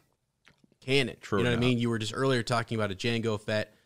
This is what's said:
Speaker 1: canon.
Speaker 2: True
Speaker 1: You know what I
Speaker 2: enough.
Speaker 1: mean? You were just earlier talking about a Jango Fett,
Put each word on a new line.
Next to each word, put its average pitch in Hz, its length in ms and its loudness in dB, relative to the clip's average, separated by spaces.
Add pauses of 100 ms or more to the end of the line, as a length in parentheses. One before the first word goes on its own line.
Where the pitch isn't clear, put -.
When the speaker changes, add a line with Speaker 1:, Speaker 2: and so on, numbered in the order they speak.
(800)
Speaker 1:
canon. 131 400 0
Speaker 2:
True - 180 -2
Speaker 1:
You 92 60 2
know 123 60 2
what 120 40 2
I 117 40 0
Speaker 2:
enough. 123 100 2
Speaker 1:
mean? 123 100 2
You 117 120 0
were 117 80 0
just 107 160 -4
earlier 131 300 0
talking 113 340 -2
about 104 140 0
a - 20 -4
Jango 113 460 -2
Fett, 107 340 -2 (120)